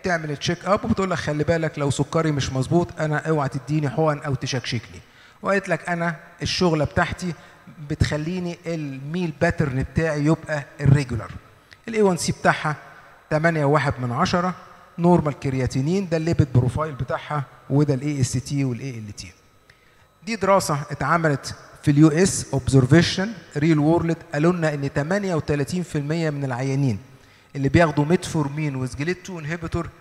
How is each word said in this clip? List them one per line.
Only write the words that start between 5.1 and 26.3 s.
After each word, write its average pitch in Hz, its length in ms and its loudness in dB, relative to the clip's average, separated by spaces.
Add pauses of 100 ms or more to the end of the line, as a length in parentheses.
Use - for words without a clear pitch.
وقالت 190 280 -2
لك: 165 200 -4
"انا 170 260 -2 (260)
الشغله 156 440 2
بتاعتي 175 480 -2 (560)
بتخليني 160 760 -2
الميل 156 760 -6
باترن 170 520 0
بتاعي 151 320 0
يبقى 156 400 0 (160)
الريجولار". 135 500 2 (560)
الاي 220 140 0
وان 190 160 4
سي - 140 -2
بتاعها 156 440 0 (540)
تمانية 156 360 2
وواحد 143 360 2
من 123 100 -4
عشرة، 175 440 0 (440)
نورمال 170 400 4
كرياتينين، 139 680 -2
ده 165 80 0
الليبيد 160 360 0
بروفايل 143 400 0
بتاعها، 143 500 -6 (260)
وده 143 240 2
الاي 143 280 -2
اس 120 100 0
تي 139 320 -2
والاي 131 260 -4
ال 107 260 -12
تي. 90 160 -16 (960)
دي 226 100 -6
دراسه 190 440 2 (120)
اتعملت 151 640 0 (280)
في 151 80 2
اليو 151 160 8
اس، 160 460 2
اوبزرفيشن 143 760 4 (280)
ريل 156 220 4
وورلد، 165 380 2 (160)
قالوا 147 200 4
لنا 160 200 0
ان 139 200 -4
تمانية 180 420 -2
وتلاتين 147 480 -2
في 160 140 -6
المية 156 320 -2
من 143 140 -4